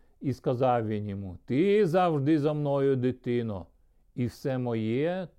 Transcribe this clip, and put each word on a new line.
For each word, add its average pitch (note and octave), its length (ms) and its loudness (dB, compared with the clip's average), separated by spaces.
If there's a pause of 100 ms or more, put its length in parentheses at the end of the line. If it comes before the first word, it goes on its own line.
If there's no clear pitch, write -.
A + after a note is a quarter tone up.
(220)
І C3 120 -2
сказав B2 540 0
він G#2 220 -4
йому: G2 360 -10
"Ти G3 420 2
завжди D#3 520 2
за D3+ 140 0
мною, C#3 420 0
дитино, A#2+ 720 -2 (500)
і B2+ 100 -2
все C3 320 -4
моє B2 680 -2 (120)